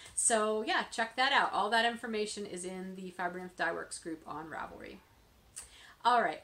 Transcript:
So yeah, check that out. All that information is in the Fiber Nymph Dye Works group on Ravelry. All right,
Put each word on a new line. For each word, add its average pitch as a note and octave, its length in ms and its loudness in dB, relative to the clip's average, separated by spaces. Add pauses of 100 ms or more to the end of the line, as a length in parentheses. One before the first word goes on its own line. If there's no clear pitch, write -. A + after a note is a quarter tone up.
(140)
So G#3+ 540 2
yeah, D#4+ 240 2
check A3+ 240 -4
that C4 160 4
out. - 220 4
All G3+ 160 0
that A3+ 160 4
information A3 600 -2
is F3+ 200 -8
in F#3 300 -8
the F#3 160 -10
Fiber F3+ 280 -4
Nymph F3+ 160 -10
Dye E3+ 160 0
Works E3 280 -8
group D#3+ 280 -10
on D#3 200 -10
Ravelry. - 500 -10 (1040)
All A#3+ 180 8
right, D#3 220 2